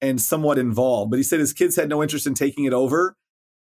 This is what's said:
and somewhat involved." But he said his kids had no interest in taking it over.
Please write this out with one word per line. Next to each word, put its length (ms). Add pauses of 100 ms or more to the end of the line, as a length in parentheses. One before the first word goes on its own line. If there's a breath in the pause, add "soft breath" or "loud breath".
and 200
somewhat 360
involved." 540
But 60
he 60
said 160
his 140
kids 220
had 140
no 120
interest 240
in 80
taking 300
it 100
over. 420 (520)